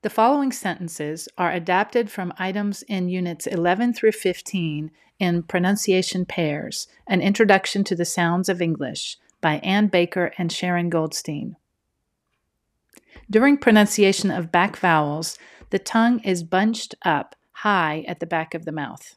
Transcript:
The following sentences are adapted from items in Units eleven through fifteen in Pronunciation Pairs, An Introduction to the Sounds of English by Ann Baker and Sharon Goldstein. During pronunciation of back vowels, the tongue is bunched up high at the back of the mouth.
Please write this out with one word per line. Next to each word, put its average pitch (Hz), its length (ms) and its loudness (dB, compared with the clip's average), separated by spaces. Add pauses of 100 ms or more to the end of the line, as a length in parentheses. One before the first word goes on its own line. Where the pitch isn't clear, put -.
The - 80 -4
following 269 400 2
sentences 165 760 -8 (120)
are 175 120 0
adapted 196 600 0
from 180 260 -8
items 196 460 -4
in 185 260 -4
Units 175 380 -4
eleven 185 460 0
through 220 180 2
fifteen 160 800 -4 (260)
in 170 240 0
Pronunciation 185 840 0
Pairs, 151 600 -4 (200)
An 185 140 0
Introduction 202 640 2
to 190 100 -2
the 170 100 0
Sounds 175 420 0
of 175 140 0
English - 560 -4 (240)
by 156 120 0 (100)
Ann 202 240 2
Baker 175 500 0
and 170 140 -4
Sharon 175 400 -2
Goldstein. 156 640 -4 (1700)
During 262 300 6
pronunciation 208 720 4
of 170 220 -4
back 180 260 2
vowels, 156 640 0 (320)
the 196 80 0
tongue 233 400 2
is 185 240 -2
bunched 208 580 -2
up 151 340 -2 (180)
high 165 540 -2
at 175 120 -8
the 170 80 -6
back 160 260 -4
of 165 120 -8
the 160 60 -8
mouth. 147 460 -10